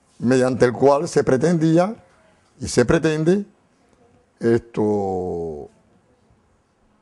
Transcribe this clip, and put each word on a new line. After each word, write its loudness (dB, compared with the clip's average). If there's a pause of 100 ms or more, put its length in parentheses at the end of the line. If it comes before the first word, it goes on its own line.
(180)
mediante 0
el 2
cual 2
se 0
pretendía 0 (640)
y -10
se 2
pretende 0 (920)
esto, -4 (1300)